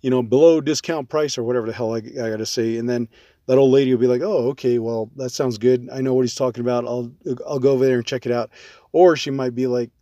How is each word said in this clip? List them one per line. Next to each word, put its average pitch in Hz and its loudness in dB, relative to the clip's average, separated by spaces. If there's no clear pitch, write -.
you 131 -2
know, 127 2
below 151 6
discount 147 -4
price," 151 -2
or 117 -6
whatever 120 -2
the 110 -6
hell 113 -4
I, 113 -4
I 113 -8
gotta 110 -6
say. 113 -4
And 117 -6
then 120 -4
that 127 4
old 135 6
lady 135 4
will 113 2
be 127 4
like, 123 0
"Oh, 156 0
okay, 123 0
well, 113 -4
that 131 -10
sounds 123 -4
good. 123 2
I 131 -8
know 131 0
what 131 4
he's 117 -4
talking 123 -4
about. 120 -2
I'll, 120 -6
I'll 143 -6
go 135 4
over 135 2
there 127 2
and 117 -4
check 131 -6
it 120 -2
out." 120 -2
Or 170 6
she 139 -8
might 131 -4
be 127 -4
like 123 -4